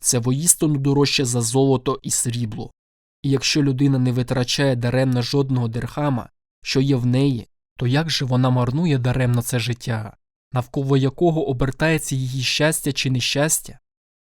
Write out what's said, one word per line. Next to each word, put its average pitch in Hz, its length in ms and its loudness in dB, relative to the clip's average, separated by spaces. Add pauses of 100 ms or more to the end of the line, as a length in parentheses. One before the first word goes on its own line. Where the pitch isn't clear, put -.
це - 180 0
воістину 143 600 0
дорожче 139 460 2
за 120 160 -2
золото 131 640 0
і 147 80 -8
срібло. 117 600 -4 (520)
І 139 80 0
якщо 135 320 2
людина 139 360 2
не 127 140 2
витрачає 127 640 0
даремно 123 460 0
жодного 131 460 0
дирхама, 123 600 -4 (340)
що - 180 0
є 139 160 2
в 120 100 -2
неї, 127 420 0 (280)
то 123 100 -4
як 147 240 2
же 143 140 -2
вона 127 260 2
марнує 127 480 2
даремно 123 440 0
це 123 160 -4
життя, 113 580 -6 (360)
навколо 135 440 0
якого 156 520 2
обертається 143 640 -2
її 131 280 -4
щастя 151 500 0
чи - 180 -2
нещастя? 139 680 -2 (420)